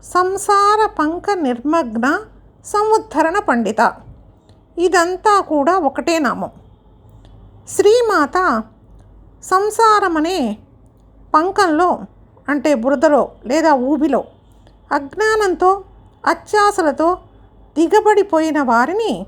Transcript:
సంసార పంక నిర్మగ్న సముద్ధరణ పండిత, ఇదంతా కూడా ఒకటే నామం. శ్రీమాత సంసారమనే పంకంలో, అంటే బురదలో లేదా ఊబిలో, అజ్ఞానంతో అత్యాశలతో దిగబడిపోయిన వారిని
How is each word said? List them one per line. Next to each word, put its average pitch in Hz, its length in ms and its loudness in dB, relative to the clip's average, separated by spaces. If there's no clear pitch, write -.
సంసార 403 800 0
పంక 349 440 -4
నిర్మగ్న 254 760 -2
సముద్ధరణ 415 720 0
పండిత, 240 540 0
ఇదంతా 370 640 2
కూడా 311 380 0
ఒకటే 330 400 -2
నామం. 190 320 -4
శ్రీమాత 370 960 0
సంసారమనే 381 1160 0
పంకంలో, 349 640 2
అంటే 285 260 0
బురదలో 254 560 2
లేదా 311 260 2
ఊబిలో, 269 520 0
అజ్ఞానంతో 381 920 -2
అత్యాశలతో 359 920 0
దిగబడిపోయిన 330 840 2
వారిని 254 640 -2